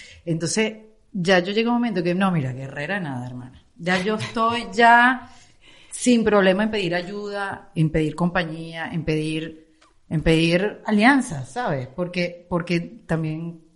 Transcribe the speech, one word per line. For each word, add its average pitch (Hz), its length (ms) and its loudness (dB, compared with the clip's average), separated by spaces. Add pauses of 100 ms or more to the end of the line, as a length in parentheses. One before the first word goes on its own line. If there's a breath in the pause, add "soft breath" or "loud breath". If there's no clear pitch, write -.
(260 loud breath)
Entonces, 170 500 -2 (360)
ya 185 280 2
yo 180 120 -2
llego 226 180 0
a 240 40 2
un 240 60 0
momento 220 220 -2
que, 175 140 0
no, 190 160 0
mira, 135 220 -2
guerrera 143 460 -6
nada, 131 280 -8
hermana. 123 340 -14 (160)
Ya 180 240 -2
yo 214 140 -2
estoy 233 580 -2
ya 240 560 6 (640 loud breath)
sin 240 320 4
problema 202 400 4
en 220 80 -2
pedir 185 240 -2
ayuda, 202 800 -8
en 160 140 2
pedir 156 260 -2
compañía, 165 760 -4
en 165 120 -6
pedir, 156 640 -4 (420 soft breath)
en 160 120 -2
pedir 170 640 2
alianzas, 214 680 2
¿sabes? 175 360 -4
Porque, 175 640 -6
porque 170 300 -2 (260)
también 160 560 -6 (140)